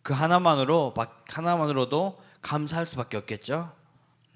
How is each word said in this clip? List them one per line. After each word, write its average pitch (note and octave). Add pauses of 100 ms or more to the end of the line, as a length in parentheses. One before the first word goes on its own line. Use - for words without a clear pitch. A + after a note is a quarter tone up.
그 -
하나만으로, D#3 (340)
하나만으로도 D#3+ (200)
감사할 D3+
수밖에 B2+
없겠죠. C3+ (600)